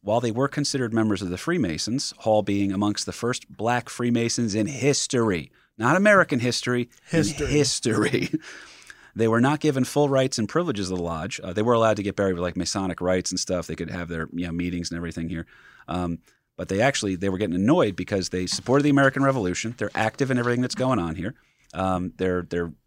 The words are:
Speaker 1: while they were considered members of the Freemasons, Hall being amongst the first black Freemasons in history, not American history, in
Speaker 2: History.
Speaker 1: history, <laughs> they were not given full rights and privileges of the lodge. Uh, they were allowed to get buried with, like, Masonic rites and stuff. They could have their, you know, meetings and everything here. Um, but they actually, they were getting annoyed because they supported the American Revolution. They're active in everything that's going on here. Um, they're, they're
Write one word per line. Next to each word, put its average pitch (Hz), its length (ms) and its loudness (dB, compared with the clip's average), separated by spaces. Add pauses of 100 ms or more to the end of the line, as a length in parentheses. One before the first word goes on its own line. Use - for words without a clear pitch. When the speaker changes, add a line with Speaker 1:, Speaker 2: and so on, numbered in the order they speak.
Speaker 1:
while 107 180 2
they 120 120 0
were 127 160 0
considered 131 460 -2
members 107 280 2
of 92 80 -4
the 87 80 -4
Freemasons, 120 800 -2
Hall 107 220 4
being 101 300 0
amongst 101 340 0
the 90 80 -8
first - 420 -4
black 120 340 -2
Freemasons 120 640 0
in 110 120 2
history, 113 840 0 (260)
not 120 180 2
American 190 440 4
history, 123 500 -2 (220)
in 165 80 2
Speaker 2:
History. 147 280 -2
Speaker 1:
history, 117 840 2 (460)
<laughs> - 400 -20
they 113 120 2
were 113 140 4
not 147 180 2
given 135 240 2
full 147 260 2
rights 135 300 2
and 104 100 0
privileges 117 420 -2
of 92 60 -2
the 87 60 -2
lodge. 82 400 -6
Uh, 90 100 -8
they 104 80 0
were 120 120 4
allowed 113 240 4
to 101 60 -4
get 98 120 -2
buried 98 180 2
with, 87 80 -2
like, 87 160 -2
Masonic 90 420 -4
rites 90 320 0
and 90 80 -4
stuff. 87 280 -4
They 85 80 -6
could 80 160 -8
have 85 180 -8
their, 80 240 -6
you 87 140 -4
know, 82 40 -6
meetings 87 380 -4
and 85 80 -6
everything 82 320 -6
here. 82 160 -6 (420)
Um, 85 320 -4 (380)
but 90 100 -8
they 95 140 0
actually, 110 340 0
they 95 140 -2
were 92 80 -4
getting 90 180 -2
annoyed 107 400 2
because 92 340 -4
they 92 180 -4
supported 135 360 0
the 147 60 4
American 139 340 4
Revolution. 113 540 0
They're 104 180 -4
active 110 340 0
in 127 80 2
everything 120 240 0
that's 127 140 -2
going 127 240 0
on 82 160 -4
here. 87 200 -8 (380)
Um, 92 440 -2
they're, 90 260 0
they're 85 280 -4 (160)